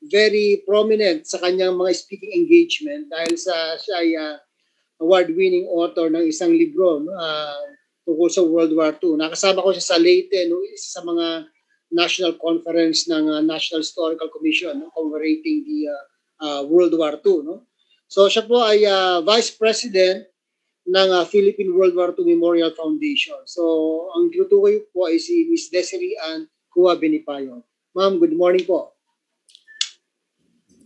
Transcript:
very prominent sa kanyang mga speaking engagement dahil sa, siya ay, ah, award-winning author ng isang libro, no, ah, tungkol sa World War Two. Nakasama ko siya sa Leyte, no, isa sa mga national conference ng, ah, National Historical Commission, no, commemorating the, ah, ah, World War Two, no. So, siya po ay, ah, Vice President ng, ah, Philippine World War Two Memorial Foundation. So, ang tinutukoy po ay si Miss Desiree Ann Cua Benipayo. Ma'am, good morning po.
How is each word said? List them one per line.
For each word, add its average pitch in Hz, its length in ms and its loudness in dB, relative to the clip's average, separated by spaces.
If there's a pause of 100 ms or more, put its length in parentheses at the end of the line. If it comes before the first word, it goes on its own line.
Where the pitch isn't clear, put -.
very 202 640 0
prominent 208 640 0
sa 190 80 -6
kanyang 185 400 0
mga 180 160 0
speaking - 400 -12
engagement 311 760 2
dahil 170 280 -4
sa, 165 400 -4
siya 196 240 -8
ay, 165 160 2
ah, 151 200 -8 (640)
award-winning 180 640 2
author 170 480 -2
ng 165 160 0
isang 165 240 0
libro, 165 480 2
no, 160 160 -6
ah, 151 400 -6 (480)
tungkol 170 240 2
sa 175 160 2
World 160 320 2
War 156 240 2
Two. 165 160 0
Nakasama 175 480 0
ko 190 80 4
siya 180 200 -4
sa 170 40 4
Leyte, 180 480 4
no, 359 160 -2
isa 403 400 -12
sa - 0 -
mga 330 480 -4 (400)
national 170 480 -2
conference 165 720 -2
ng, 156 200 -2
ah, 151 120 -2
National 156 400 -4
Historical 160 480 -6
Commission, 156 480 -4
no, 160 160 -14
commemorating 156 720 -4
the, 151 240 -6
ah, 143 160 -12 (400)
ah, 143 160 -6
World 165 320 2
War 151 240 -2
Two, 180 240 0
no. 165 240 -12 (400)
So, 196 240 4
siya 220 160 -2
po 240 160 2
ay, 214 240 4
ah, 185 400 2
Vice 226 280 0
President 214 720 0 (640)
ng, 190 240 4
ah, 175 160 2
Philippine 196 480 2
World 185 160 4
War 175 240 0
Two 180 80 -2
Memorial 170 480 2
Foundation. 151 720 -4
So, - 160 -8 (560)
ang 170 160 2
tinutukoy 202 560 4
po 170 240 -2
ay 160 80 2
si 170 240 0
Miss 165 240 -2
Desiree 180 560 -4
Ann 160 240 -10 (240)
Cua 175 240 4
Benipayo. 143 720 -6 (240)
Ma'am, 190 240 0
good 165 160 2
morning 180 320 2
po. 165 320 -4 (1900)